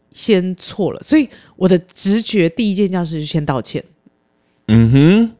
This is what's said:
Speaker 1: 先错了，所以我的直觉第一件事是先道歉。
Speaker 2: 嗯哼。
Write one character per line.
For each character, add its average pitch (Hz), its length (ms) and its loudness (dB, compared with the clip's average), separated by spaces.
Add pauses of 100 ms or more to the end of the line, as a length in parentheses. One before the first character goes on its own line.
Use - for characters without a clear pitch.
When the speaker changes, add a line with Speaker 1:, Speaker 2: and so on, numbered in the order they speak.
(120)
Speaker 1:
先 185 420 -2
错 - 380 -6
了， - 100 -14
所 311 160 0
以 262 100 -2 (280)
我 185 120 0
的 185 80 2 (160)
直 208 300 -2
觉 180 260 0
第 208 220 -4
一 185 40 -2
件 196 140 0 (160)
事 160 160 -8
是 151 60 -8
先 151 180 -4
道 135 160 -4
歉。 - 240 -10 (840)
Speaker 2:
嗯 113 240 4
哼。 190 480 4